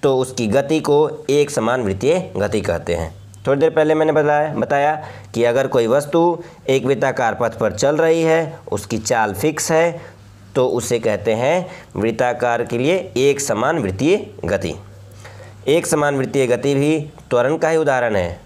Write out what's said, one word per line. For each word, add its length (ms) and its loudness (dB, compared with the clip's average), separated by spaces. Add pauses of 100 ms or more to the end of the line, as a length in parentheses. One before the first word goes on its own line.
तो 160 4
उसकी 280 -2
गति 340 2
को 300 4 (200)
एक 200 2
समान 320 0
वृत्तीय 540 0
गति 240 0
कहते 340 -2
हैं। 200 -6 (320)
थोड़ी 140 2
देर 100 4
पहले 240 2
मैंने 180 2
बताया, 420 2
बताया 500 0 (300)
कि 100 2
अगर 220 2
कोई 200 2
वस्तु 520 2 (300)
एक 160 2
वृत्ताकार 500 0
पथ 240 -2
पर 140 0
चल 240 0
रही 260 2
है, 360 0 (140)
उसकी 260 -4
चाल 360 0
फिक्स 380 -2
है, 280 2 (540)
तो 120 2
उसे 320 0
कहते 360 0
हैं 320 0 (300)
वृत्ताकार 680 0
के 140 -4
लिए 380 -2
एक 240 2
समान 380 0
वृत्तीय 520 -2 (140)
गति। 300 -2 (920)
एक 180 2
समान 300 0
वृत्तीय 300 0
गति 280 0
भी 360 0 (200)
त्वरण 260 2
का 120 0
ही 80 2
उदाहरण 400 0
है। 300 -4